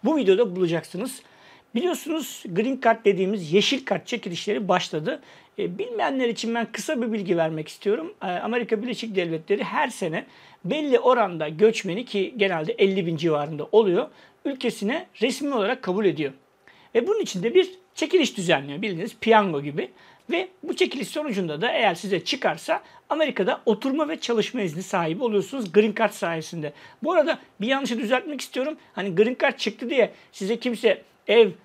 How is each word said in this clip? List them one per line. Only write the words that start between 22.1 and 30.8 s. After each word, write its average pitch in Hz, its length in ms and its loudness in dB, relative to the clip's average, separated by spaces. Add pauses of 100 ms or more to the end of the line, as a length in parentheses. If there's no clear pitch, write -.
çıkarsa 277 600 -2 (260)
Amerika'da 285 560 0
oturma 269 440 0
ve 320 100 -6
çalışma 226 420 -2
izni 175 220 -4
sahibi 175 400 -2
oluyorsunuz 208 480 -2
Green 208 260 4
Card 220 140 2
sayesinde. 160 640 -6 (300)
Bu 320 100 0
arada 302 260 2 (220)
bir 208 60 -4
yanlışı 262 320 -2
düzeltmek 254 420 -2
istiyorum. 294 360 -6 (160)
Hani 185 220 -6
Green 220 260 4
Card 285 160 2
çıktı 233 320 -6
diye 247 220 4 (200)
size 214 280 -4
kimse 233 420 0 (260)